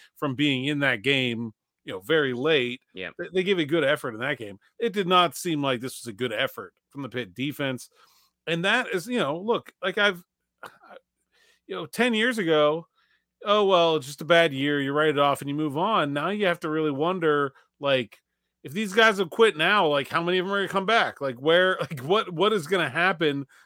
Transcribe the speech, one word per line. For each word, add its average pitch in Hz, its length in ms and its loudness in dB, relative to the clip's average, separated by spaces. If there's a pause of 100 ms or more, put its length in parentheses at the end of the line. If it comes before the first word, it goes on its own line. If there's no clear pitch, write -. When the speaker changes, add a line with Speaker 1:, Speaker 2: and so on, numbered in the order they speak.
(160)
Speaker 1:
from 139 200 -4
being 135 280 0
in 147 160 -2
that 127 220 0
game, 120 520 -2 (300)
you 131 80 -12
know, 120 80 -8
very 135 340 0
late. 127 460 0 (140)
Speaker 2:
Yeah. 92 160 -10 (100)
Speaker 1:
They, 175 140 -10
they 185 100 0
gave 185 160 0
a 156 60 0
good 156 180 0
effort 139 300 -2
in 110 80 -10
that 139 160 -4
game. 101 200 -14 (220)
It 226 140 -4
did 196 140 -2
not 180 280 4
seem 156 260 -4
like 131 200 0
this 127 200 -12
was - 80 -14
a 104 60 -14
good 120 160 -4
effort 110 420 -6 (180)
from 139 100 -14
the 127 80 -10
Pitt 107 260 -10
defense. 135 540 -6 (560)
And 170 180 -4
that 220 300 -2
is, 175 120 -4
you 247 140 -4
know, 147 180 -2
look, 202 360 -4 (100)
like, 185 140 -4
I've, 202 260 0 (1400)
you 185 80 -10
know, 175 100 -8
ten 233 280 0
years 226 240 0
ago, 160 500 2 (580)
"Oh, 208 200 4
well, 170 300 6
it's 135 120 -4
just 143 140 -14
a 160 40 -10
bad 165 260 6
year. 143 300 0
You 135 100 -2
write 151 180 2
it 143 100 0
off 143 220 4
and 143 80 -8
you 143 60 -4
move 147 220 -4
on." 180 340 0
Now 147 180 -4
you 208 180 0
have 170 140 0
to 165 80 -6
really 156 220 0
wonder, 151 600 0 (260)
like, 135 400 0 (440)
if 135 100 -16
these 196 200 -4
guys 220 260 6
have 175 100 -2
quit 220 260 4
now, 180 300 2
like, 143 240 0
how 165 140 -2
many 180 160 0
of 175 60 -2
them 196 80 -4
are 202 40 -2
gonna 190 100 -2
come 190 200 -2
back? 196 340 0
Like, 135 140 -4
where, 170 420 2
<laughs> 170 40 -6
like, 156 180 -8
what, 180 340 -2
what 185 180 2
is 180 160 -2
gonna 170 220 0
happen 156 560 0 (200)